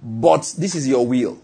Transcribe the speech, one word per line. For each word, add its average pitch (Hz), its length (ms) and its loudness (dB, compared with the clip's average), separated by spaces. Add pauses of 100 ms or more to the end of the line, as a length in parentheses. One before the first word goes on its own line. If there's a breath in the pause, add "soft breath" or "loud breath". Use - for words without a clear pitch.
But 117 560 0
this 180 160 -4
is 147 140 -4
your 127 180 2
will." 120 380 -2